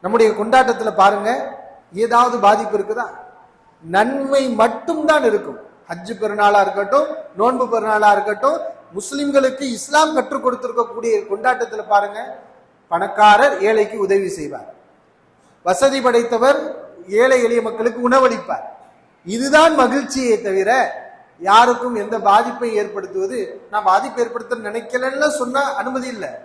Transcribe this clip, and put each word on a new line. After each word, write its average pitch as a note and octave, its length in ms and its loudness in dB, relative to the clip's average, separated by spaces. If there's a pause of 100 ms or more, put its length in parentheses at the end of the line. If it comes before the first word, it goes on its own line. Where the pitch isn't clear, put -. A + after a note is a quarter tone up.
நம்முடைய A3 280 4
கொண்டாட்டத்துல A3+ 640 2
பாருங்க, G3+ 360 2 (680)
ஏதாவது A#3+ 420 2
பாதிப்பு G#3 380 2
இருக்குதா? G#3+ 320 -4 (760)
நன்மை C4+ 580 0 (120)
மட்டும்தான் D4 720 0
இருக்கும். G#3 360 -2 (260)
ஹஜ் F3+ 280 -12
பெருநாளா G#3 460 2
இருக்கட்டும், G3+ 480 0 (260)
நோன்பு B3 320 0
பெருநாளா G#3+ 460 2
இருக்கட்டும், G#3 460 0 (340)
முஸ்லிம்களுக்கு C#4 760 -2
இஸ்லாம் D4+ 440 0
கற்றுக் C4 300 -4
கொடுத்திருக்கக்கூடிய A#3 680 -4 (120)
கொண்டாட்டத்துல A3+ 600 -4
பாருங்க, G#3 340 0 (680)
பணக்காரர் G3 680 4
ஏழைக்கு G#3+ 380 0
உதவி G3 320 0
செய்வார், C#3 380 -12 (960)
வசதி C4 360 2
படைத்தவர் A#3+ 580 2 (540)
ஏழை B3+ 300 4
எளிய A#3 200 2
மக்களுக்கு A3+ 400 -4
உணவளிப்பார். A#3+ 640 0 (600)
இதுதான் C#4 500 4
மகிழ்ச்சியை B3+ 640 0
தவிர F#3+ 300 -2 (680)
யாருக்கும் A#3+ 560 4
எந்த G#3 240 -4
பாதிப்பை A#3 540 2
ஏற்படுத்துவது, G3 640 -4 (300)
நான் G3+ 220 -2
பாதிப்பு A#3+ 320 0
ஏற்படுத்த A#3 420 -6
நினைக்கலன்னு B3+ 680 -4
சொன்னா B3+ 280 -2 (120)
அனுமதி B3+ 340 -6
இல்லை. F#3+ 240 -10 (120)